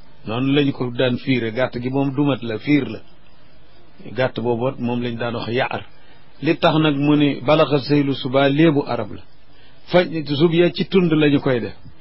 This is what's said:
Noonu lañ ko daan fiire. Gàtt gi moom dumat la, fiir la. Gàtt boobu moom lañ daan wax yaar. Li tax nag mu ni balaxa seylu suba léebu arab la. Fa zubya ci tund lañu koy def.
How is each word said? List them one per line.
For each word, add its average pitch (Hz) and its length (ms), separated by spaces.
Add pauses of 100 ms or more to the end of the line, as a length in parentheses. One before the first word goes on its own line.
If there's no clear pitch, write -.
(260)
Noonu 127 260
lañ 139 200
ko 127 180
daan 123 280
fiire. 117 340
Gàtt 123 300
gi 127 80
moom 139 240
dumat 139 280
la, 110 160
fiir 135 300
la. 107 120 (1120)
Gàtt 123 280
boobu 120 380
moom 120 240
lañ 120 160
daan 117 160
wax 107 140
yaar. 123 360 (580)
Li 156 140
tax 160 220
nag 156 180
mu 147 200
ni 143 240
balaxa 147 400
seylu 139 340
suba 139 340
léebu 143 380
arab 110 260
la. 95 100 (640)
Fa 180 180 (200)
zubya 160 480
ci - 160
tund 180 240
lañu 147 280
koy 127 200
def. 104 140 (260)